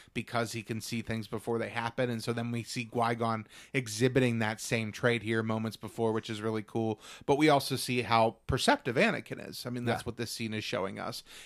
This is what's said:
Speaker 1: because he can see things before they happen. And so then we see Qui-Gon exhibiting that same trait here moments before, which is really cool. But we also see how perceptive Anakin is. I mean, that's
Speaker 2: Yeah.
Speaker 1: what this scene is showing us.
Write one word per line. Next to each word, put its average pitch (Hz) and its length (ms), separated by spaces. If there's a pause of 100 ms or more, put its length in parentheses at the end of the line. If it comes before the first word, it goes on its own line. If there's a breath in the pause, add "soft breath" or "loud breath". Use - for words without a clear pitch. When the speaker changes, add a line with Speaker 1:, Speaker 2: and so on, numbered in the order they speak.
(140 loud breath)
Speaker 1:
because 117 380
he 117 100
can 113 200
see 117 200
things 110 240
before 117 320
they 110 120
happen. 117 400
And 113 120
so 120 120
then 120 180
we 117 120
see 123 220
Qui-Gon 113 600 (260 loud breath)
exhibiting 123 680
that 110 200
same 113 320
trait 117 320
here 113 180
moments 110 360
before, 113 340
which 110 180
is 107 120
really 110 220
cool. 110 360 (260 loud breath)
But 139 120
we 156 120
also 139 280
see 123 240
how 113 340 (100)
perceptive 135 520
Anakin 170 520
is. - 160
I 127 40
mean, 120 160
that's 117 160
Speaker 2:
Yeah. - 40
Speaker 1:
what 117 120
this 117 120
scene 110 240
is 107 120
showing 101 340
us. 95 240 (220 loud breath)